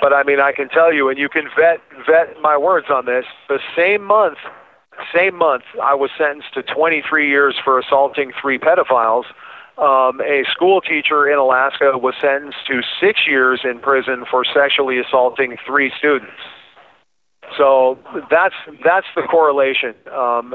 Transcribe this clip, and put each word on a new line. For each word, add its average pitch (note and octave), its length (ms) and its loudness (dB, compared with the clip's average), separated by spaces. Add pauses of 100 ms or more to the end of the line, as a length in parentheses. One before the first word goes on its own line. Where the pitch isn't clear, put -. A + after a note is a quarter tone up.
but C#3+ 120 6
I C#3 100 4
mean, C#3 160 0
I C#3 140 2
can C3+ 160 -8
tell E3 240 4
you, C#3 160 0
and C3+ 100 -4
you C#3+ 80 -2
can D3 280 -4
vet, D#3+ 260 2 (260)
vet D#3+ 340 2
my D3+ 160 2
words D#3+ 320 0
on C3 160 0
this, B2 200 -2 (240)
the C#3 100 -2 (160)
same G3 280 0
month, G3+ 340 2 (760)
same F3+ 220 2
month, D3+ 280 0 (200)
I C3 120 2
was C#3 220 -2
sentenced D3 360 -4
to C3 100 -8
twenty-three D#3 640 -2
years C#3+ 340 2
for C3 180 2
assaulting C3+ 600 0
three C3+ 200 -4
pedophiles. B2 680 2 (520)
Um, C3 440 0
a C3+ 300 0
school F#3 280 2
teacher D3+ 480 0
in D3 100 2
Alaska C3+ 600 2
was B2+ 240 -2
sentenced C#3+ 460 -4
to B2+ 140 -4 (200)
six G#3 260 0
years C3 360 0
in B2 160 -6
prison C3 500 -2
for B2+ 160 0
sexually C#3 540 0
assaulting B2 640 0
three C3+ 320 -2
students. C3+ 360 -2 (1200)
So C3 400 4 (320)
that's, F3 260 2 (300)
that's E3 300 0
the D3+ 80 -4
correlation. C3+ 720 0 (180)
Um, A#2+ 420 -4